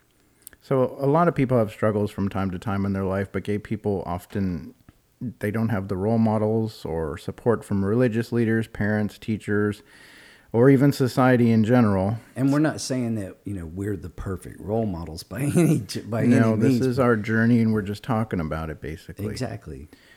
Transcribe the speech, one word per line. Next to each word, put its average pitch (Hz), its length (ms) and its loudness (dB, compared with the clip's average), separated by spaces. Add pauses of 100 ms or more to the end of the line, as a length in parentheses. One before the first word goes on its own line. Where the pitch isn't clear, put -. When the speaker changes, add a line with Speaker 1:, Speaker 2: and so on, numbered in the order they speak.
(600)
Speaker 1:
So 127 380 0
a 139 80 -2
lot 165 200 4
of 147 60 2
people 127 240 2
have 107 140 2
struggles 104 400 0
from 98 180 -2
time 95 220 -2
to 92 80 -6
time 98 260 -2
in 98 80 0
their 98 100 -2
life, 95 280 -2
but 95 120 -4
gay 104 140 -4
people 104 480 -4
often, 90 680 -6 (640)
they 104 100 -4
don't 110 200 -2
have 98 180 -4
the 98 100 -4
role 110 220 0
models 110 680 0
or 80 320 -4
support - 480 -2
from 98 180 -2
religious 113 480 0
leaders, 113 360 2
parents, 104 500 -2
teachers, 104 640 -2 (720)
or 123 160 6
even 139 220 6
society 127 580 4
in 110 140 6
general. 107 540 4 (180)
Speaker 2:
And 135 160 2
we're 147 80 2
not 151 220 -2
saying 120 340 -4
that, 95 300 -8
you 101 80 -6
know, 87 120 -8
we're 98 300 -6
the 82 140 -12
perfect 87 500 -10
role 110 260 -4
models 82 380 -8
by 95 180 -10
<laughs> 143 140 -2
any, 156 220 4 (280)
by 110 200 -2
Speaker 1:
No, 113 260 6
Speaker 2:
any 107 100 0
Speaker 1:
this 131 120 4
Speaker 2:
means. 123 120 2
Speaker 1:
is 127 140 0
our 120 160 4
journey, 113 460 2
and 113 100 2
we're 107 100 0
just 101 220 -6
talking 113 380 -2
about 78 280 -6
it, 76 120 -10
basically. - 460 -10
Speaker 2:
Exactly. 107 600 -10 (300)